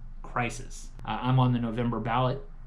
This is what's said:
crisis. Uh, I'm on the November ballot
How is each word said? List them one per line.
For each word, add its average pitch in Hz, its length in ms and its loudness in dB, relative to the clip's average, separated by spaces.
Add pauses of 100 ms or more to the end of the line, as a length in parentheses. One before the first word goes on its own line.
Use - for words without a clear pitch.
(240)
crisis. - 640 -4 (180)
Uh, 110 160 -2
I'm 131 160 4
on 123 140 8
the 117 80 2
November 117 400 0
ballot 120 420 2 (240)